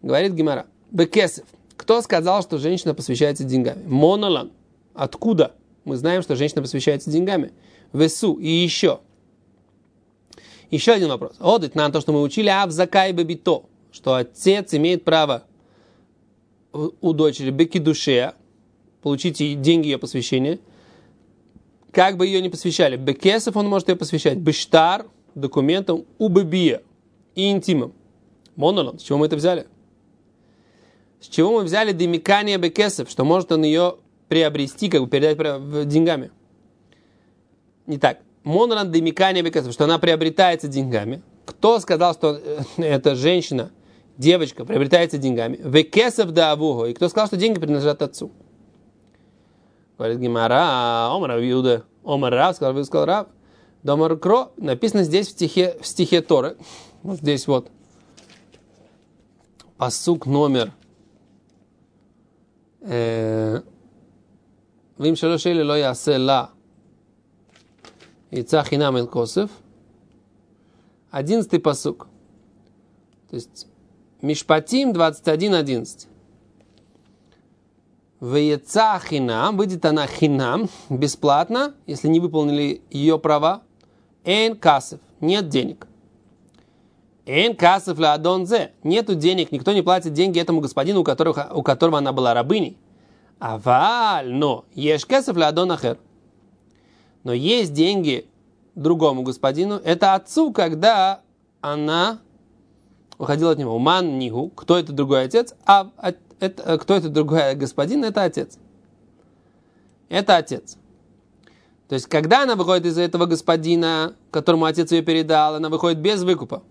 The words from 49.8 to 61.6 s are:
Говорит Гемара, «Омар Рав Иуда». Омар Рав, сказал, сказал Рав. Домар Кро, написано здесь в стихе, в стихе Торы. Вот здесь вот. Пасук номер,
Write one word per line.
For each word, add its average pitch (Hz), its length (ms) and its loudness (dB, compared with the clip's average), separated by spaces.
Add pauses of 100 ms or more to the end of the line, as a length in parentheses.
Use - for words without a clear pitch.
Говорит 117 220 -4
Гемара, 120 920 0
«Омар 170 180 -4
Рав 117 100 -2
Иуда». 123 420 0 (220)
Омар 139 260 -2
Рав, 135 240 2
сказал, 135 300 -4
сказал 151 200 -2
Рав. 190 220 -2 (560)
Домар 156 340 0
Кро, 233 380 0
написано 208 480 -2
здесь 175 240 0
в - 40 -16
стихе, 180 500 -2
в - 40 -16
стихе 170 360 0
Торы. 160 340 0 (480)
Вот 185 140 -8
здесь 147 300 -2
вот. 131 220 -2 (2000)
Пасук 135 500 -4
номер, 135 460 0 (2000)